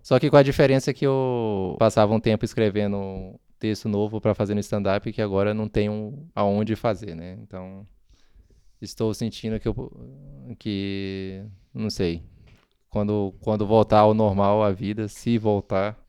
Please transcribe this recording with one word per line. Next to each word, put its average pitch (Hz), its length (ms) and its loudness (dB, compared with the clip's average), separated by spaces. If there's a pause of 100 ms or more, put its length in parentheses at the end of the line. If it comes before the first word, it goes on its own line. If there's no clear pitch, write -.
Só 135 160 2
que 147 120 0
com 139 60 8
a 143 60 10
diferença 135 500 4
que 139 140 -2
eu 120 720 0
passava 107 360 4
um 110 60 2
tempo 110 240 0
escrevendo 101 920 -2 (260)
texto 107 280 -4
novo 104 320 -2
pra 107 140 2
fazer 104 200 -2
no 104 60 0
stand-up, 101 520 -2
que 110 100 -4
agora 101 320 0
não 107 140 -4
tenho 107 680 -4
aonde 104 420 2
fazer, 98 400 -4
né? 90 260 -14
Então, 95 420 -16 (960)
estou 110 320 -4
sentindo 110 480 -6
que - 80 -8
eu, - 60 -2 (840)
que, 98 840 -6 (320)
não 110 160 -4
sei, 85 320 -2 (680)
quando, 104 520 -2
quando 107 260 0
voltar 107 340 6
ao 107 140 8
normal 104 480 4
a 104 100 2
vida, 104 360 -4
se 117 280 -2
voltar, 104 640 0 (100)